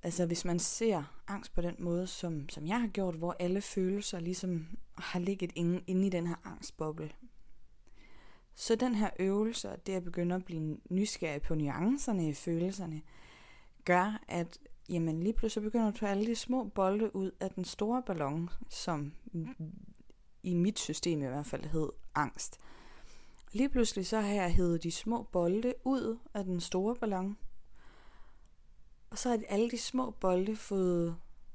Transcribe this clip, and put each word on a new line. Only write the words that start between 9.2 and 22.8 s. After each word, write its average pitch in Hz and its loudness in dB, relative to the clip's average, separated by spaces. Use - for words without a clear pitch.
og - -10
det 196 -2
at 180 -2
begynde 175 0
at 185 -2
blive 156 -4
nysgerrig 180 0
på - 4
nuancerne 170 2
i 147 0
følelserne, 170 -2
gør, 185 4
at 170 -2
jamen, 165 2
lige 208 2
pludselig 220 2
begynder 226 2
du 214 6
at 208 0
tage 208 0
alle 202 2
de 233 0
små 247 0
bolde 196 2
ud 190 0
af 190 -2
den 180 -4
store 233 0
ballon, 165 0
som 147 -2
i 180 0
mit 180 4
system 156 0
i 135 0
hvert 143 -2
fald - -4
hed 156 2
angst. - 0